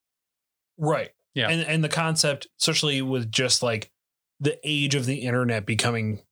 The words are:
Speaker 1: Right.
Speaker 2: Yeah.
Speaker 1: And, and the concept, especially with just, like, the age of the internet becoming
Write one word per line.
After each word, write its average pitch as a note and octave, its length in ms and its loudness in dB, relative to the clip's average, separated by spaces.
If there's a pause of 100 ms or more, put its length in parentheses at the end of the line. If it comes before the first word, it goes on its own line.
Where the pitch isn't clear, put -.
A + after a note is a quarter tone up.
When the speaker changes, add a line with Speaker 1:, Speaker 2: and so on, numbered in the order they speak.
(760)
Speaker 1:
Right. D3+ 340 0 (220)
Speaker 2:
Yeah. A#2+ 160 0
Speaker 1:
And, E3 120 2
and D#3+ 220 0
the D3 60 0
concept, D#3+ 580 0 (120)
especially D3+ 420 2
with B2+ 300 -2
just, B2+ 320 2
like, A#2 280 -2 (480)
the C#3+ 240 0
age C#3+ 320 0
of B2+ 100 0
the C3+ 140 -2
internet A#2+ 480 0
becoming A2 540 -2 (100)